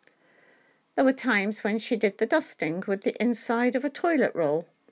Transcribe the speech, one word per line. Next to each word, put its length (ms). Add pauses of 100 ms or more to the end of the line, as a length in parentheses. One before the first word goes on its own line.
(960)
There 80
were 80
times 500
when 160
she 160
did 220
the 80
dusting 600
with 180
the 160
inside 560
of 100
a 40
toilet 460
roll, 320 (240)